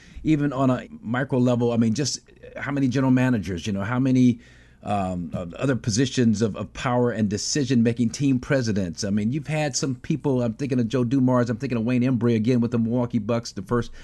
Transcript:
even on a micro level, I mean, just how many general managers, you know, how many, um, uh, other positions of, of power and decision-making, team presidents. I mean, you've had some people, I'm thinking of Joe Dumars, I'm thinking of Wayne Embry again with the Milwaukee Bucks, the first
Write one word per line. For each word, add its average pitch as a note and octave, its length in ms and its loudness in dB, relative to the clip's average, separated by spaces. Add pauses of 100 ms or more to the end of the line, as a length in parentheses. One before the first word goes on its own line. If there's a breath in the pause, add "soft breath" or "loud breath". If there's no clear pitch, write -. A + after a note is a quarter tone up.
(240 loud breath)
even D3 300 0
on C3+ 160 2
a B2+ 180 0 (140)
micro B2 380 -2
level, A#2+ 340 2
I A#2 40 0
mean, A2+ 160 4
just C3 280 -4 (340)
how C3+ 160 -8
many C#3 160 0
general C3 240 2
managers, A#2 560 2
you G#2+ 60 -2
know, G2 100 -4
how B2 160 -2
many, B2+ 400 4 (440 loud breath)
um, F#2 500 -2
uh, F2+ 140 -6 (100)
other C3+ 180 0
positions A2+ 640 0
of, A2 140 0
of - 160 -8
power B2 400 0
and G#2+ 180 0
decision-making, A#2 840 0
team C3+ 280 0
presidents. G#2+ 640 -2
I G#2 60 -4
mean, G#2 240 0
you've D3 140 -6
had D3+ 280 -4
some C#3 200 -4
people, C3 460 -2
I'm A#2 120 -2
thinking C3 260 -2
of A#2 80 0
Joe B2+ 160 0
Dumars, B2 460 2
I'm A2+ 80 -4
thinking B2+ 200 -4
of A2+ 60 -2
Wayne B2 200 2
Embry A#2+ 320 2
again A#2 260 2
with A#2 100 0
the A#2+ 80 0
Milwaukee A#2+ 400 -2
Bucks, A2+ 320 -4
the G2 120 -10
first A#2 280 -2 (120)